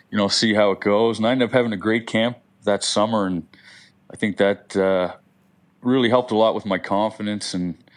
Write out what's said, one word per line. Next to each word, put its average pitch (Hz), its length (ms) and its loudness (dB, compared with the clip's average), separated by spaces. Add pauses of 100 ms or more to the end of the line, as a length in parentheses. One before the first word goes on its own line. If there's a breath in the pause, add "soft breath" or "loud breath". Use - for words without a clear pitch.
(100)
you 104 80 -2
know, 101 100 2
see 110 240 0
how 104 200 4
it 90 80 -4
goes. 107 380 2
And 110 80 0
I 120 60 2
ended 127 160 0
up - 60 -4
having 120 180 2
a 101 60 -4
great 110 280 0
camp 113 300 -2 (280)
that 101 200 0
summer, 107 420 0
and 90 200 -4 (640 loud breath)
I - 40 -16
think 104 200 -4
that, 101 400 -2
uh, 95 380 0 (640)
really 123 300 2
helped 123 200 2
a 110 60 0
lot 110 180 4
with 107 120 -6
my 95 120 0
confidence 104 760 -4
and 90 220 -4 (200 loud breath)